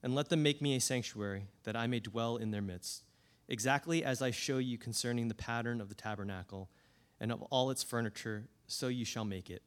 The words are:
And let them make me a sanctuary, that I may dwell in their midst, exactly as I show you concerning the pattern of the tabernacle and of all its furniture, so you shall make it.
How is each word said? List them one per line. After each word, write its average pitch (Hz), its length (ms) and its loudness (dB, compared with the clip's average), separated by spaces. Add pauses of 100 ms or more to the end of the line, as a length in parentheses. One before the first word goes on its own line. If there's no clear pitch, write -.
And 127 100 2
let 143 160 2
them 160 140 6
make 147 180 4
me 143 140 4
a 123 60 2
sanctuary, 101 680 -2 (160)
that 110 120 -4
I 117 120 2
may 120 120 2
dwell 117 380 0
in 110 140 -2
their 104 100 0
midst, 92 440 -6 (420)
exactly 139 560 2
as 131 180 2
I 127 80 2
show 131 300 0
you 123 180 0
concerning 117 520 0
the 110 40 -2
pattern 117 480 -2
of 98 80 -8
the 104 60 -12
tabernacle 98 760 -6 (500)
and 113 120 0
of - 180 -2
all 131 220 4
its 131 100 -2
furniture, 110 640 -2 (240)
so - 200 -4
you 123 160 0
shall 110 220 -4
make 95 240 -4
it. - 180 -10